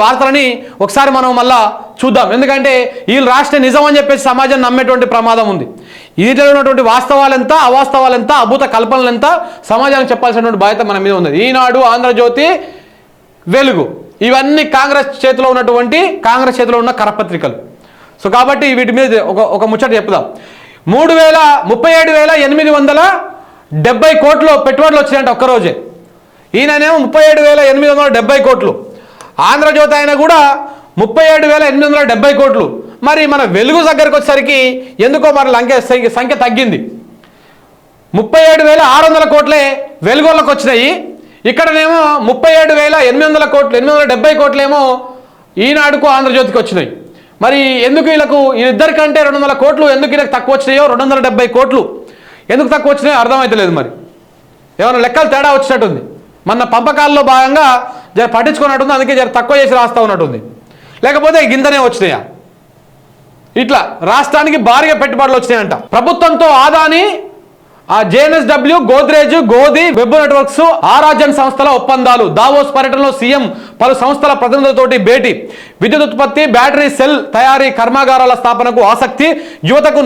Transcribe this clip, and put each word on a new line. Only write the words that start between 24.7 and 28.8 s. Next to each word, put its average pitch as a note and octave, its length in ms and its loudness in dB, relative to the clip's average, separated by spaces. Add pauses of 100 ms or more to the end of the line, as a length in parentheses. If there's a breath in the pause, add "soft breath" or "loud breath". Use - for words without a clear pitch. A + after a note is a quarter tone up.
వచ్చినాయంట C4+ 360 -2
ఒక్కరోజే. A#3+ 360 0 (840 soft breath)
ఈయననేమో D4 460 0
ముప్పై D#4 260 2
ఏడు D4+ 160 2
వేల D4 140 4 (100)
ఎనిమిది C#4+ 220 2
వందల C#4+ 160 0 (100)
డెబ్బై C4+ 280 0
కోట్లు, A3 260 0 (800 loud breath)